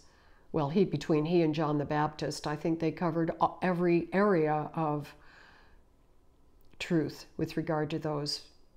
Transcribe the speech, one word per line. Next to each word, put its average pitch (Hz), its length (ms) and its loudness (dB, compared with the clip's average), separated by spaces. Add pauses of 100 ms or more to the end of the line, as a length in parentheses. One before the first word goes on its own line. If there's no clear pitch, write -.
(540)
well, 143 160 0
he, 190 140 6
between 151 420 2
he 175 160 4
and 156 120 2
John 151 240 0
the 143 60 0
Baptist, 151 600 -2
I 151 100 -4
think 165 240 -2
they 160 120 0
covered 165 480 0
a-, 165 100 4 (100)
every 175 520 2
area 156 640 2
of 147 400 -2 (1600)
truth - 480 -2 (100)
with 160 200 -6
regard 156 340 -2
to 160 80 -4
those 147 440 -4 (340)